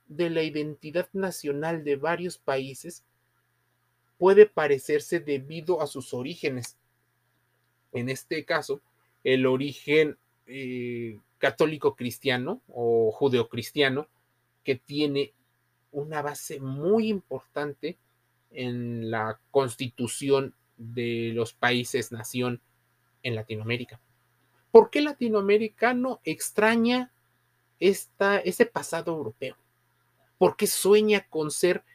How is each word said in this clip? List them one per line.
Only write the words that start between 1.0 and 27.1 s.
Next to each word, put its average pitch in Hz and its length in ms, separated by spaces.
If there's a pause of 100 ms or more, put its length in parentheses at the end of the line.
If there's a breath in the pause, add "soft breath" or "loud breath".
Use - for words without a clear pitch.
nacional 160 720
de 143 120
varios 170 420
países 135 640 (1120)
puede 196 280
parecerse 151 720
debido 151 640
a 147 40
sus - 280
orígenes. 127 640 (1160)
En 123 160
este 147 360
caso, 143 360 (440)
el 131 220
origen, 143 680 (300)
eh, 123 720 (200)
católico 151 580
cristiano 127 720
o 117 420
judeocristiano, 127 1000 (560)
que 135 120
tiene 143 580 (580)
una 147 300
base 143 380
muy 156 480
importante 147 880 (540)
en 120 580
la 110 280 (120)
constitución 135 1040 (240)
de 117 560
los 113 180
países 123 600
nación 123 500 (600)
en 123 120
Latinoamérica. 110 680 (680)
¿Por 226 180
qué 294 140
latinoamericano 233 1200
extraña 226 880 (680)